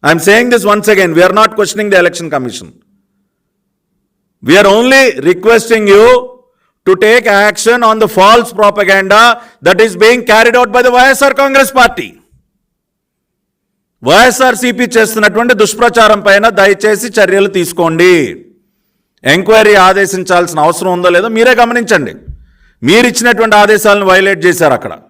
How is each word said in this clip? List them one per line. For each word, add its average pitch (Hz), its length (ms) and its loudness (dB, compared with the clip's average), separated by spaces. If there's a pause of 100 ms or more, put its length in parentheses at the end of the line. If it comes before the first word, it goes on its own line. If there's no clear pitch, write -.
I 147 100 0
am 160 120 -4
saying 233 260 2
this 202 180 -2
once 208 220 -2
again, 185 240 0
we 180 100 4
are 185 120 -2
not 220 200 0
questioning 208 340 -4
the 185 100 4
Election 170 300 -6
Commission. 120 340 -10 (1800)
We 151 120 4
are 202 80 2 (100)
only 262 240 2 (280)
requesting 220 640 0
you 214 120 6 (800)
to 185 40 2 (140)
take 240 200 0 (220)
action 226 300 -2 (100)
on 220 140 0
the 214 140 0
false 220 420 2
propaganda 202 600 0 (480)
that 180 200 0
is 208 60 -4 (120)
being 240 160 2 (100)
carried 226 300 2
out 240 140 -2
by 247 120 2
the 247 80 0
వైఎస్ఆర్ 262 460 2
Congress 269 380 0
Party. 233 280 0 (2000)
వైఎస్ఆర్సీపీ 240 760 0 (100)
చేస్తున్నటువంటి 220 680 0
దుష్ప్రచారం 214 640 0
పైన 202 200 2 (120)
దయచేసి 208 480 0 (100)
చర్యలు 196 400 0
తీసుకోండి. 170 560 0 (1200)
ఎంక్వైరీ 208 400 2 (140)
ఆదేశించాల్సిన 185 800 -2
అవసరం 185 300 -2
ఉందో 180 200 0
లేదో 208 200 -2
మీరే 233 240 2
గమనించండి. 226 540 -2 (760)
మీరిచ్చినటువంటి 226 720 0
ఆదేశాలను 208 500 0
వయలేట్ 190 340 0
చేశారు 170 320 0
అక్కడ. 98 140 -12 (180)